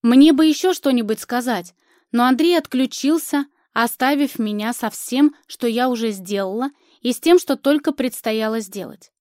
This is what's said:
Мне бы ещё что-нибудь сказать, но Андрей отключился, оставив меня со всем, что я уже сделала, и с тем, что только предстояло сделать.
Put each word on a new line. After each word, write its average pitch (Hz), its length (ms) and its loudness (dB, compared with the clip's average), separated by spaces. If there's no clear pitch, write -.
Мне 269 320 8
бы 311 120 4
ещё 311 280 0
что-нибудь 233 460 -2
сказать, 233 540 -6
но 240 140 2
Андрей 302 320 4
отключился, 285 880 -2
оставив 262 640 -2
меня 214 360 -4
со 226 160 -6
всем, 285 460 0
что - 180 -10
я 240 240 0
уже 226 220 -2
сделала, 196 580 -6
и 240 120 -2
с - 60 -6
тем, 339 200 6
что - 160 -2
только 294 360 0
предстояло 220 680 -4
сделать. 190 600 -14